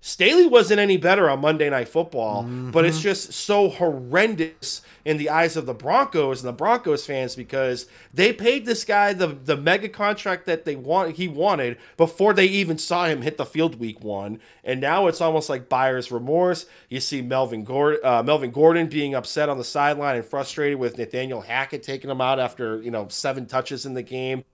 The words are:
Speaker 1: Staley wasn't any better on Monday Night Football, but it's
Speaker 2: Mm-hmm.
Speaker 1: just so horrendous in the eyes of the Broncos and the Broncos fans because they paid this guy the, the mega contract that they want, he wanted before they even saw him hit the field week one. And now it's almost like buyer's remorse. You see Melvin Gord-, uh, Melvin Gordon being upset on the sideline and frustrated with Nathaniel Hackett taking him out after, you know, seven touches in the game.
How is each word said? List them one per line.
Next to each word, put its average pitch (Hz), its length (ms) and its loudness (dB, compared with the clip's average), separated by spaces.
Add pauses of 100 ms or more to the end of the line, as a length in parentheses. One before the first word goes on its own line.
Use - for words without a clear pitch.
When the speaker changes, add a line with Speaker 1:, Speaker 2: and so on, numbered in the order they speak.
Speaker 1:
Staley 320 460 4
wasn't 214 320 6
any 202 180 4
better 175 320 4
on 135 120 2
Monday 151 280 2
Night 127 200 -2
Football, 117 560 -2
but 127 400 0
it's 165 140 2
Speaker 2:
Mm-hmm. 160 40 -6
Speaker 1:
just 190 300 -4
so 202 360 2
horrendous 160 1120 -2 (220)
in 151 120 0
the 147 140 -4
eyes 165 260 2
of 151 100 -4
the 127 80 -4
Broncos 139 680 0
and 123 80 -8
the 120 40 -6
Broncos 165 520 0
fans 131 300 -4
because 127 520 -4 (280)
they 190 180 2
paid 233 320 0
this 226 200 -2
guy 202 280 2
the, 185 140 0
the 143 300 -2
mega 180 320 0
contract 208 580 -4
that 160 180 -2
they 147 120 -4
want, 156 400 -2
he 185 100 -4
wanted 147 520 0 (180)
before 196 360 4
they 190 140 6
even 190 320 0
saw 175 280 0
him 147 160 -2
hit 151 160 -4
the - 80 -2
field 143 340 -2
week 113 240 -8
one. 104 340 -6 (260)
And 131 160 -4
now 170 280 2
it's 165 120 -2
almost 160 280 0
like 127 200 -6
buyer's 127 440 0
remorse. 160 540 0 (220)
You 131 120 -8
see 135 200 -6
Melvin 123 440 -2
Gord-, 147 400 0
uh, 120 180 4
Melvin 135 300 2
Gordon 160 360 6
being 143 260 -4
upset 147 340 -2
on 139 100 -2
the 123 60 -6
sideline 143 520 0
and 113 80 -4
frustrated 143 540 -4
with 120 200 -4
Nathaniel 123 420 -6
Hackett 131 420 -6
taking 135 280 -10
him 131 100 -4
out 131 180 2
after, 113 440 -4
you 120 80 -8
know, 107 180 -6
seven 131 380 -6
touches 131 380 -6
in 135 100 -10
the 123 80 -6
game. 127 520 -6